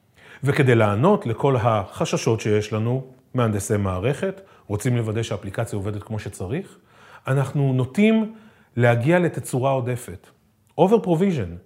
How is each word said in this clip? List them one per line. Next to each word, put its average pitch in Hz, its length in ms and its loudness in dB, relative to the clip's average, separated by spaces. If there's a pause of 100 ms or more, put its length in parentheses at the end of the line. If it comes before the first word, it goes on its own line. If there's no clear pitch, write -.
(440)
וכדי 131 320 4
לענות 113 500 4
לכל 131 300 0
החששות 113 840 0
שיש 104 340 -2
לנו, 120 300 -2 (300)
מהנדסי 110 440 0
מערכת, 101 640 -4 (260)
רוצים 120 300 -2
לוודא 113 260 -2
שהאפליקציה 107 540 -6
עובדת 104 260 -8
כמו 107 160 -8
שצריך, 107 580 -10 (500)
אנחנו 135 460 0
נוטים 214 640 2 (400)
להגיע 120 440 4
לתצורה 135 520 -2
עודפת. 123 560 -6 (520)
Over 190 260 4
provision. 165 440 0 (160)